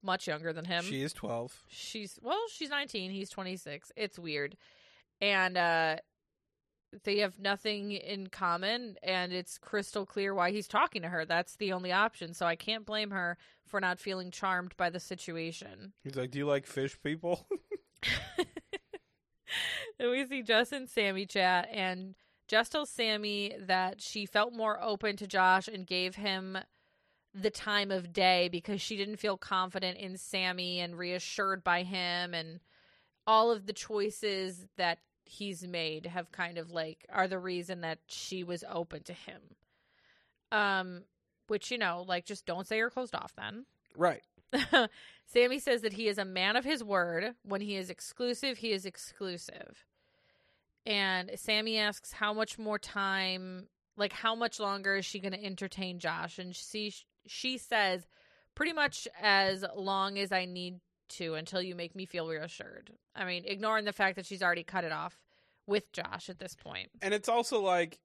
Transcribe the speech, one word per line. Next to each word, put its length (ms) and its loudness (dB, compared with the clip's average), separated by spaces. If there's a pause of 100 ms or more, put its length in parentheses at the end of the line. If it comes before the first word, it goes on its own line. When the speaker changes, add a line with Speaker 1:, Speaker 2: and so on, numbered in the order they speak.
Speaker 1:
much 240 0
younger 240 -2
than 140 -4
him. 180 0
Speaker 2:
She 180 -2
is 120 -2
twelve. 560 -4
Speaker 1:
She's, 520 -10
well, 300 0
she's 180 -8
nineteen, 420 -4
he's 180 -6
twenty-six. 680 -10
It's 240 -4
weird. 380 -4 (640)
And, 340 4
uh, 400 4 (1080)
they 160 2
have 180 0
nothing 540 -2
in 380 -6
common, 720 0
and 280 0
it's 280 -6
crystal 480 -2
clear 260 0
why 160 6
he's 180 -2
talking 360 2
to 60 -4
her. 140 0
That's 320 0
the 160 0
only 200 -2
option, 420 2
so 140 0
I 80 4
can't 280 -4
blame 280 -2
her 260 0 (260)
for 160 -2
not 200 2
feeling 320 -4
charmed 440 0
by 140 4
the 100 -6
situation. 920 -8 (100)
Speaker 2:
He's 120 -6
like, 160 -2
"Do 80 -2
you 80 2
like 180 4
fish 380 -2
people?" 480 -2
<laughs> 60 -2 (440)
Speaker 1:
<laughs> 380 -2 (1600)
Then 140 2
we 140 2
see 180 -4
Jess 280 4
and 180 -6
Sammy 360 2
chat, 460 4
and 440 -2 (320)
Jess 220 4
tells 200 -2
Sammy 720 -2
that 420 2
she 240 -6
felt 300 2
more 260 0
open 360 0
to 100 -8
Josh 400 6
and 180 -8
gave 300 0
him 420 -4 (760)
the 160 0
time 420 2
of 220 -2
day 360 6
because 320 -2
she 160 -4
didn't 200 -4
feel 200 0
confident 600 0
in 200 -8
Sammy 640 -2
and 180 -4
reassured 680 -2
by 200 4
him 500 -2
and 260 -6 (680)
all 240 8
of 140 0
the 80 -4
choices 920 -2 (120)
that 220 2 (260)
he's 420 -8
made 400 -4
have 240 -6
kind 260 -4
of, 140 -8
like, 400 -4
are 160 4
the 100 0
reason 440 -4
that 260 -4
she 360 -6
was 240 -4
open 360 -4
to 100 -12
him. 280 -14 (1120)
Um, 500 2 (460)
which, 240 -2
you 60 0
know, 300 0
like, 180 0
just 200 -10
don't 200 -2
say 120 0
you're 120 4
closed 260 -4
off 200 -6
then. 300 -10 (300)
Speaker 2:
Right. 280 4 (280)
Speaker 1:
<laughs> 380 4 (380)
Sammy 320 4
says 220 2
that 120 0
he 140 0
is 100 2
a 80 0
man 300 2
of 100 2
his 180 0
word. 600 2
When 180 -2
he 140 -2
is 160 -4
exclusive, 640 -2
he 140 -2
is 140 0
exclusive. 1000 -10 (1000)
And 500 2
Sammy 420 2
asks 360 0
how 200 0
much 240 0
more 220 -2
time, 880 -2 (300)
like, 160 0
how 200 0
much 260 -2
longer 360 2
is 100 0
she 140 -6
gonna 180 -4
entertain 600 -6
Josh? 400 -4
And 160 -8
she, 380 -6 (340)
she 320 -4
says, 480 2 (480)
"Pretty 180 0
much 340 0 (140)
as 420 6 (120)
long 420 0
as 140 0
I 140 2
need 340 -8 (300)
to 260 -4
until 260 -2
you 140 -4
make 200 -8
me 100 -8
feel 220 -4
reassured." 640 -8 (240)
I 100 -4
mean, 200 -4
ignoring 400 2
the 80 -2
fact 220 2
that 100 -8
she's 160 -6
already 220 4
cut 200 -2
it 80 -2
off 300 -6 (460)
with 240 0
Josh 380 -8
at 100 -12
this 160 -12
point. 340 -10 (140)
Speaker 2:
And 100 2
it's 160 0
also 320 4
like 440 4